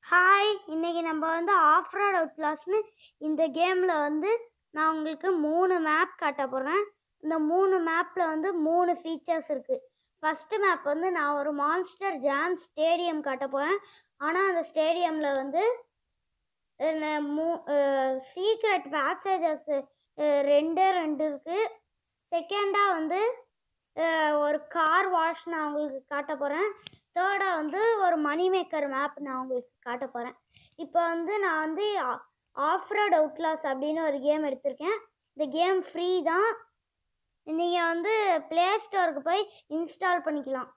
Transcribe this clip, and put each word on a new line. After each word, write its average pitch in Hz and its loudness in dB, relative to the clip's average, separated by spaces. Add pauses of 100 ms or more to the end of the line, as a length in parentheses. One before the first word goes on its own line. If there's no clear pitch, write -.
(100)
ஹாய், 392 4
இன்னைக்கு 330 -4
நம்ம 320 -2
வந்து 339 0
ஆஃப் 349 6
ரோட் 403 2
அவுட்லாஸ்ட்னு 320 -2 (420)
இந்த 311 0
கேம்ல 349 2
வந்து 302 0 (440)
நான் 320 2
உங்களுக்கு 311 -2
மூணு 339 2
map 320 0
காட்ட 294 -2
போறேன். 262 -2 (400)
இந்த 320 -2
மூணு 370 2
மேப்ல 339 0
வந்து 320 -2
மூணு 339 2
features 330 -4
இருக்கு. 262 -4 (460)
First 311 -4
map 392 2
வந்து 311 0
நான் 294 0
ஒரு 285 -2
monster 320 -2
jam 285 0
stadium 330 -2
காட்ட 269 -4
போறேன். 277 -2 (420)
ஆனா 339 0
அந்த 349 0
ஸ்டேடியம்ல 311 0
வந்து, 277 0 (1200)
அஹ், 311 0
ந-, 302 -4
மூ-, 320 -2
அஹ், 269 0 (120)
secret 403 -2
passages, 311 -2 (480)
அஹ், 294 2
ரெண்டே 320 4
ரெண்டு 311 -2
இருக்கு. 302 -4 (760)
செகண்டா 392 2
வந்து, 330 0 (760)
அஹ், 320 2
ஒரு 302 0
car 339 2
wash 330 0
நான் 320 -4
உங்களுக்கு 294 -4
காட்ட 285 -6
போறேன். 294 -2 (420)
தேர்டா 381 0
வந்து 370 0
ஒரு 349 4
money 311 0
maker 320 -2
map 277 -4
நான் 269 -6
உங்களுக்கு 254 -6
காட்ட 254 -8
போறேன். 247 -10 (400)
இப்போ 330 -2
வந்து 339 -2
நான் 339 0
வந்து 370 -2
ஆ-, 254 -4 (360)
ஆஃப் 330 -2
ரோட் 415 2
அவுட்லாஸ் 311 0
அப்படின்னு 294 -2
ஒரு 277 -2
game 302 0
எடுத்திருக்கேன். 285 -4 (380)
இந்த 285 -2
game 370 2
free 359 -2
தான். 349 2 (1000)
நீங்க 339 0
வந்து 339 -2 (360)
Play 359 2
ஸ்டோருக்கு 359 -2
போய் 339 0 (280)
install 339 -2
பண்ணிக்கலாம். 269 -4